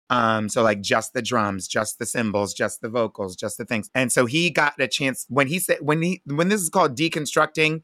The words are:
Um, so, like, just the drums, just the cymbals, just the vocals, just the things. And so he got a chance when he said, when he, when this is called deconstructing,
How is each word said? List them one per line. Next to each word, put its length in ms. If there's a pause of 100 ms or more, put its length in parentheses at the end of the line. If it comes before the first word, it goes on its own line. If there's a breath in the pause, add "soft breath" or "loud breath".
(120)
Um, 360
so, 140
like, 200
just 320
the 100
drums, 440
just 300
the 80
cymbals, 480
just 280
the 80
vocals, 460
just 220
the 80
things. 300
And 160
so 160
he 240
got 280
a 80
chance 400
when 200
he 100
said, 240
when 220
he, 220
when 240
this 120
is 80
called 260
deconstructing, 880